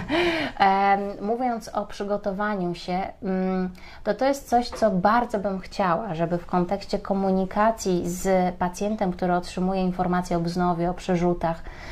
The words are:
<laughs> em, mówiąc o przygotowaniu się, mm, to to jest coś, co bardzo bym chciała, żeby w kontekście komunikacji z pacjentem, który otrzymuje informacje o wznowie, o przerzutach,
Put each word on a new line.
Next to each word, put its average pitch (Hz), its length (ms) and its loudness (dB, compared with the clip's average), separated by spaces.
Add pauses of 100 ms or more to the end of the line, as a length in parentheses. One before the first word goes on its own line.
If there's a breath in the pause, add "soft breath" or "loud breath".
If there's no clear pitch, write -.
<laughs> 330 520 0
em, 196 400 6 (220)
mówiąc 233 520 -2
o 208 120 -2
przygotowaniu 202 920 -2
się, 180 240 -4 (240)
mm, 185 460 0 (340 loud breath)
to 208 100 2
to 262 120 0
jest 277 240 0
coś, 240 200 4
co 220 220 2
bardzo 202 480 2
bym 190 200 -4
chciała, 190 560 -2
żeby 170 220 0
w 175 80 -6
kontekście 190 540 -2
komunikacji 196 1040 2
z 180 500 2
pacjentem, 202 560 -2
który 180 220 0
otrzymuje 185 480 0
informacje 180 560 0
o - 20 0
wznowie, 175 500 0
o 180 40 -2
przerzutach, 175 680 0 (280 loud breath)